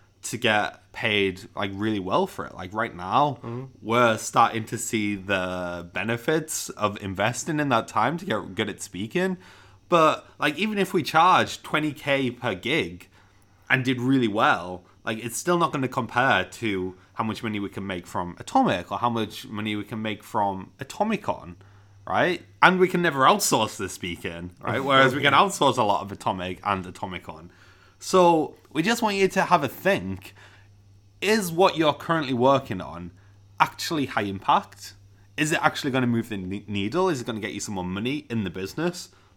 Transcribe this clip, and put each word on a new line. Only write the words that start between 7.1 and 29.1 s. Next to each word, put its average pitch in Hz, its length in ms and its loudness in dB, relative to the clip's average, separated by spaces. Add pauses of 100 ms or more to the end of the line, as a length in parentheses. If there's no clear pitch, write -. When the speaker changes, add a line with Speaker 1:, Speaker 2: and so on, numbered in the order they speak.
Speaker 1:
in 143 100 0
that 113 180 2
time 127 300 0
to 180 80 -10
get 92 300 -4
good 110 120 -2
at - 140 -10
speaking. 175 560 -4 (520)
But, 156 380 4 (100)
like, 143 200 -2
even 208 200 -2
if 190 160 0
we 180 100 2
charged 160 600 4
twenty 151 300 -2
K 139 380 0
per 110 240 -4
gig 90 520 -4 (640)
and 131 160 2
did 127 160 0
really 127 260 2
well, 101 560 0 (220)
like, 113 180 -6
it's 120 140 -8
still 175 200 0
not 160 140 0
gonna 131 160 -2
compare 120 560 0
to 92 520 -4 (180)
how 117 100 -6
much 107 180 -4
money 104 200 -4
we 95 80 -6
can 98 180 -10
make 90 180 -8
from 87 320 -6
Atomic 139 540 -2
or 98 60 -4
how 120 120 0
much 113 380 -4
money 107 300 -6
we 104 80 -6
can 110 160 -8
make 107 240 -6
from 98 540 -4
Atomicon, - 760 -4 (500)
right? 135 360 0 (200)
And 180 200 10
we 180 80 6
can 175 120 0
never 143 200 2
outsource 139 560 4
the 95 100 -4
speaking, 87 720 -8
right? 110 240 -4
Whereas 135 320 6
we 139 60 -2
can 143 120 4
Speaker 2:
<laughs> 151 80 8
Speaker 1:
outsource 147 360 2
a 120 60 2
lot 98 180 2
of 98 100 -10
Atomic 92 540 -4
and 95 180 0
Atomicon. 87 640 -12 (500)
So 170 580 4 (180)
we 165 100 -2
just 226 180 0
want 208 140 0